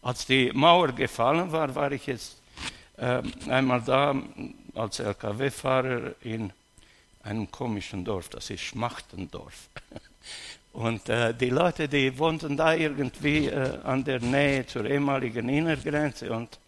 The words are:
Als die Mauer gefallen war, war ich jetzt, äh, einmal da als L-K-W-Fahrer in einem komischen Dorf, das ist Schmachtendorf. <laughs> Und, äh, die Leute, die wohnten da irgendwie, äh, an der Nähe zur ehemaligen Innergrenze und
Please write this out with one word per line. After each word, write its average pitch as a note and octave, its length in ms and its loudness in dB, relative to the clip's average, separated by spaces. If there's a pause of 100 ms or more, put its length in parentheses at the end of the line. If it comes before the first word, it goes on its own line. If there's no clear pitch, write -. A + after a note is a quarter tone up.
Als B2 240 -4
die C3 260 4
Mauer D#3+ 400 6
gefallen C3+ 600 2
war, D#3 220 0
war C#3+ 180 0
ich - 140 -6
jetzt, - 300 -8 (600)
äh, B2 260 0 (260)
einmal B2+ 320 2
da C3+ 340 2 (600)
als A2+ 240 -4
L-K-W-Fahrer B2 1200 -2
in A2+ 300 -6 (720)
einem G#2 280 -4
komischen G2+ 540 -6
Dorf, F#2+ 240 -4
das - 220 -12
ist G2+ 100 -8
Schmachtendorf. - 1080 -8 (220)
<laughs> - 200 -16 (640)
Und, A2+ 360 -4
äh, A#2 260 2
die B2 160 0
Leute, D#3+ 380 2
die C3+ 280 2
wohnten D#3 400 0
da D#3+ 180 6
irgendwie, D3 720 2
äh, C3 360 -2
an C3 220 0
der C3 160 0
Nähe C3+ 460 4
zur A2+ 180 -4
ehemaligen C3 640 0
Innergrenze D3 840 0
und A2+ 360 -6